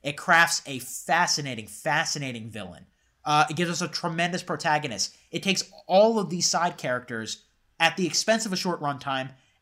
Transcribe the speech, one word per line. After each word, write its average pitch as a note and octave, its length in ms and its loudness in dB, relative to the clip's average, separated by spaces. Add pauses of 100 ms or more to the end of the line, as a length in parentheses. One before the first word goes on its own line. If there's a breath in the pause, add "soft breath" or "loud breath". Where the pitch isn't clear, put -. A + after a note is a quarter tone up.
It C#3+ 140 -6
crafts - 500 4
a C3+ 120 -6
fascinating, C#3 880 -2
fascinating C#3+ 840 -4
villain. F#2+ 380 -14 (380)
Uh, D3+ 260 4
it D3+ 60 -6
gives E3+ 140 0
us F3 120 -4
a E3 100 -2
tremendous E3+ 500 -2
protagonist. D3 760 -2 (160 soft breath)
It E3 100 -6
takes F#3+ 220 0 (240)
all G#3+ 300 6
of F3+ 120 -2
these E3+ 180 0
side F3 300 0
characters B2 640 -6 (380)
at E3 160 4
the F#3 100 0
expense A3 400 0
of F#3+ 60 -4
a F#3 40 0
short E3+ 240 -2
runtime C#3 500 -4 (320 soft breath)